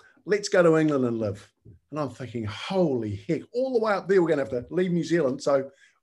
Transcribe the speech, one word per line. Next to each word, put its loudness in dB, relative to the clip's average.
"Let's -2
go 4
to 6
England 2
and -2
live." -4
And -6
I'm -4
thinking, -10
"Holy -2
heck, -2
all -2
the 0
way 2
up -2
there, 6
we're 2
gonna 2
have -6
to -6
leave -2
New 0
Zealand." 0
So 0